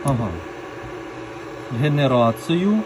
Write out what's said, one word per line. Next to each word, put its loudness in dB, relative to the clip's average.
ага. 0
Генерацію. 4